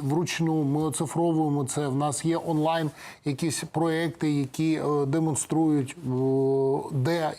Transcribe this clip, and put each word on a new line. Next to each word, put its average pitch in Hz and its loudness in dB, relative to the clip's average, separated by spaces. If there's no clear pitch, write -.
Вручну 160 0
ми 143 0
оцифровуємо 156 0
це, 147 -2
в 131 -2
нас 147 -2
є 165 0
онлайн 156 0
якісь 147 -2
проекти, 160 0
які, 147 0
е, 147 0
демонструють, 151 0
е, 131 -2
де 151 0